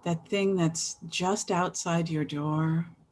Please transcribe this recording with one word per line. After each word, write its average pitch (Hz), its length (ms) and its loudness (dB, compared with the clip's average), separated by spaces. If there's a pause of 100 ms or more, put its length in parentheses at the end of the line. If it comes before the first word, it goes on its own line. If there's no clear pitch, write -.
that 170 240 -2
thing 196 280 2
that's 165 400 0 (120)
just 185 420 0
outside 175 580 0
your 156 160 0
door 151 640 0 (220)